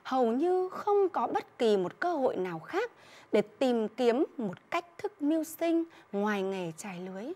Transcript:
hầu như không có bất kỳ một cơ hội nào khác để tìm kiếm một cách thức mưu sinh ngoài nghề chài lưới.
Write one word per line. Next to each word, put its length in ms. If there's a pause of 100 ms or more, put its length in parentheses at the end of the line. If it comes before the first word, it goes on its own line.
hầu 280
như 380
không 400
có 180
bất 300
kỳ 200
một 220
cơ 160
hội 200
nào 240
khác 320 (400)
để 100
tìm 460
kiếm 380 (120)
một 340
cách 140 (120)
thức 240
mưu 220
sinh 400 (280)
ngoài 300
nghề 360
chài 220
lưới. 360